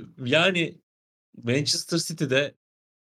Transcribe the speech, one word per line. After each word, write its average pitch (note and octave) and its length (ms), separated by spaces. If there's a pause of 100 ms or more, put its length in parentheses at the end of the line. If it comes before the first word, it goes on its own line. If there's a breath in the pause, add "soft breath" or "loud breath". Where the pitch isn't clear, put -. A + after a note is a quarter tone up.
(240)
yani E3 560 (600)
Manchester B2+ 560
City'de C#3+ 560 (600)